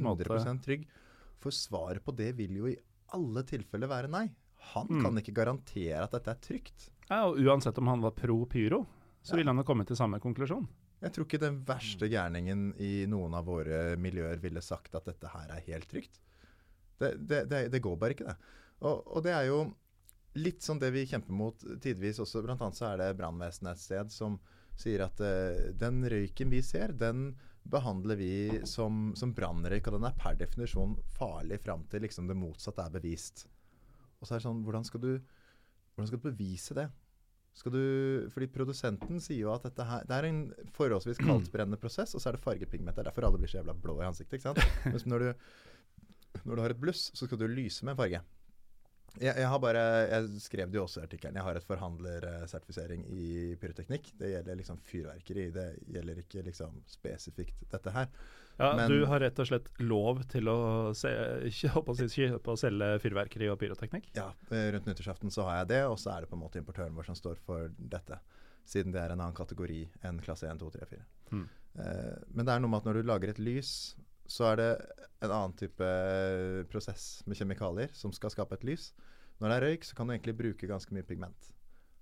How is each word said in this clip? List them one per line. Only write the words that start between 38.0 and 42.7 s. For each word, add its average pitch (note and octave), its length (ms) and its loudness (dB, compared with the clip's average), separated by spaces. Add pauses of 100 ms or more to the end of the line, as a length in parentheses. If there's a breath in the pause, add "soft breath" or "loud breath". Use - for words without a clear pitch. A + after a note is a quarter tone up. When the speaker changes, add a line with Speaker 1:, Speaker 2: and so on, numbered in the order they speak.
Speaker 2:
fordi C3 160 -2
produsenten C3 720 -2
sier C#3+ 240 -2
jo G#2+ 100 2
at B2 100 -2
dette B2 200 -6
her, A#2+ 240 -2
det B2+ 80 0
er D3+ 140 2
en D#3 120 2 (300)
forholdsvis A#2+ 480 4
kaldt B2 320 6
Speaker 1:
<clears throat> - 20 -2
Speaker 2:
brennende G#2 280 2
prosess, F#3+ 340 -2
og - 80 -2
så B2 80 2
er - 60 -2
det - 80 -10
fargepigment. F#2+ 500 -2